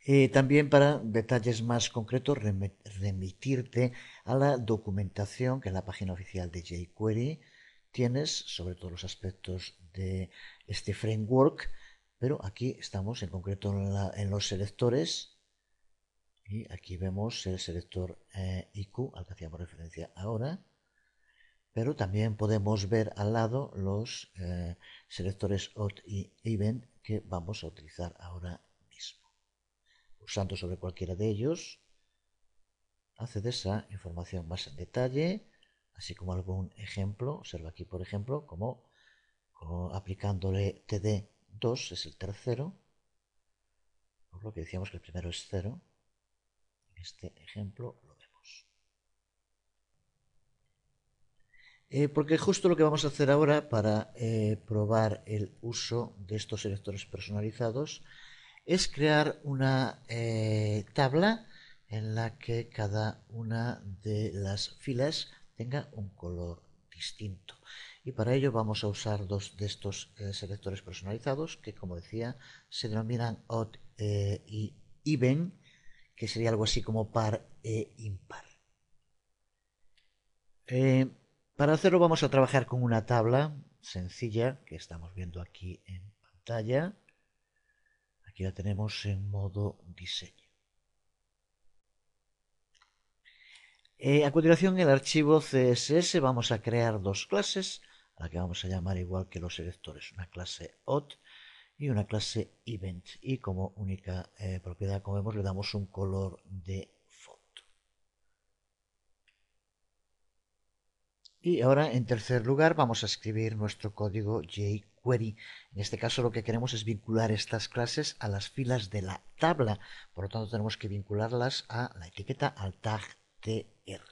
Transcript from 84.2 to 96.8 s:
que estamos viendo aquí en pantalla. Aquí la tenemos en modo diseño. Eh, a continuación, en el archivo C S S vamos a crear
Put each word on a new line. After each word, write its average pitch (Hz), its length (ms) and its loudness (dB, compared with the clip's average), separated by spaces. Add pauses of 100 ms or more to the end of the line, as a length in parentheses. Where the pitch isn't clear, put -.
que 76 120 -14
estamos 85 360 -14
viendo 90 300 -8
aquí - 440 -12
en 92 220 -12 (140)
pantalla. 120 720 -2 (1300)
Aquí 95 180 -8
la 95 80 -2
tenemos 101 540 -4
en 98 220 -2
modo 101 560 -2
diseño. - 640 -12 (3500)
Eh, 143 260 6
a 143 60 4
continuación, 165 460 8
en 185 60 4
el 156 60 8
archivo 147 520 8
C 127 320 6
S 139 260 4
S 175 220 4
vamos 127 320 2
a 110 100 0
crear 113 400 2